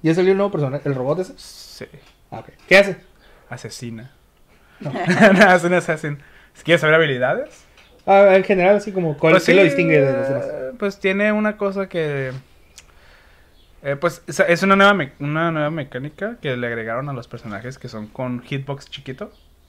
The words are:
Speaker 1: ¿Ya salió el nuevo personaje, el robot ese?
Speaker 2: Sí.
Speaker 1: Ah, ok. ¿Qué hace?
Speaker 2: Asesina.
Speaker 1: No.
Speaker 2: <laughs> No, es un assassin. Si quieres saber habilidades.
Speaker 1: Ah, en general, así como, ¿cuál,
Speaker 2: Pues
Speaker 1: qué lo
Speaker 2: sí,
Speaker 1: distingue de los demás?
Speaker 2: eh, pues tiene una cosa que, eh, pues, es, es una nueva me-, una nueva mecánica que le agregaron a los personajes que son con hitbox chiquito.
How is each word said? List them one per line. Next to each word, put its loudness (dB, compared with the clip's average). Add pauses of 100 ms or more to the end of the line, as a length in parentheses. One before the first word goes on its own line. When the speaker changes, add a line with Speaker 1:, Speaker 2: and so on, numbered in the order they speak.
Speaker 1:
¿Ya 2
salió 2
el 0
nuevo -2
personaje, -4
el -2
robot -4
ese? -10
Speaker 2:
Sí. -20 (440)
Speaker 1:
Ah, -14
ok. -20 (180)
¿Qué 6
hace? 2 (520)
Speaker 2:
Asesina. -14 (680)
Speaker 1:
No. -10
Speaker 2:
<laughs> 4
No, 6
es 0
un 0
assassin. -4 (340)
Si -20
quieres 2
saber 4
habilidades. -2 (420)
Speaker 1:
Ah, 6
en 4
general, 2
así -4
como, -4
¿cuál, 4
Speaker 2:
Pues 4
Speaker 1:
qué 4
lo 6
Speaker 2:
sí, 6
Speaker 1:
distingue 2
de 2
los -2
demás? -4
Speaker 2:
eh, -10
pues -6
tiene 0
una -2
cosa -6
que, -6 (1500)
eh, -6
pues, -6
es, -4
es 2
una 4
nueva 6
me-, -4
una -4
nueva -4
mecánica -10
que -6
le -6
agregaron -8
a -8
los -12
personajes -14
que -16
son -14
con -8
hitbox -10
chiquito. -16 (380)